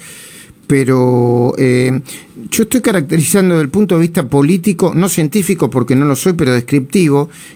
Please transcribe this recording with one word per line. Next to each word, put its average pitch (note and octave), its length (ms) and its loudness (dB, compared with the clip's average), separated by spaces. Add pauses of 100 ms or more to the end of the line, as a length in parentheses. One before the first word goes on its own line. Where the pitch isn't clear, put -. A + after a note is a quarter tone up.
(680)
Pero, B2 920 2
eh, B2+ 440 0 (500)
yo A3+ 140 0
estoy A#3+ 180 -2
caracterizando F3+ 720 0
desde D#3+ 100 2
el C3+ 60 -6
punto F#3+ 240 0
de E3 80 2
vista E3 260 -2
político, E3 640 0
no F#3 140 0
científico E3+ 640 -2
porque B2 260 0
no C#3 80 2
lo C#3+ 100 2
soy, F#3 200 -2
pero C#3+ 180 0
descriptivo, C#3+ 800 0 (260)